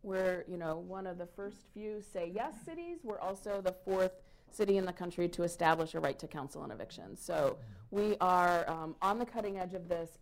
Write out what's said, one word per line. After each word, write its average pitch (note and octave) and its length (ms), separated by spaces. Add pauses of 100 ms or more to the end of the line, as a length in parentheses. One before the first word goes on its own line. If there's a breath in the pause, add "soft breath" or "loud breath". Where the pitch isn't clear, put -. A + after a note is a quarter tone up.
we're, F#3 440
you F3+ 100
know, E3 200
one F#3 300
of F3+ 100
the F3+ 80
first G3+ 320 (160)
few G#3+ 280
Say F3 340
Yes C4 180 (100)
cities. E4+ 400
We're G#3+ 160
also G3 420
the F#3 120 (100)
fourth F#3 280 (400 soft breath)
city G3+ 260
in F#3 80
the F3+ 80
country F3 340
to E3+ 160
establish E3 520
a D#3+ 40
right C#3+ 180
to D#3 100
counsel C#3 360
in C#3 80
eviction. G2 460
So D3+ 400 (340 loud breath)
we G#3 300
are, F3+ 480
um, D#3+ 320
on G3+ 180
the A#3+ 60
cutting G#3 340
edge F3+ 140
of F3 160
this, E3 320